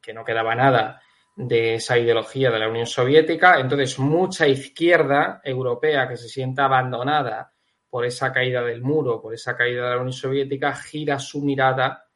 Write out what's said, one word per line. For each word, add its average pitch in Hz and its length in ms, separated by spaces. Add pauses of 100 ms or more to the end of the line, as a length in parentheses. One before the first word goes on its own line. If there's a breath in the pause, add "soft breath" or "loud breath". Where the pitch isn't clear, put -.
que 110 140
no 113 100
quedaba 113 300
nada 123 480 (320 soft breath)
de 117 400
esa 117 240
ideología 117 540
de 110 80
la 110 80
Unión 117 180
Soviética. 156 720
Entonces, 131 400
mucha 160 480
izquierda 151 960
europea 131 680
que 127 80
se 113 120
sienta 131 380
abandonada 127 880 (380)
por 123 160
esa 127 260
caída 127 300
del 120 200
muro, 131 380
por 110 140
esa 120 220
caída 123 260
de 123 140
la 123 40
Unión 127 120
Soviética, 139 640
gira 147 440
su 139 240
mirada 131 720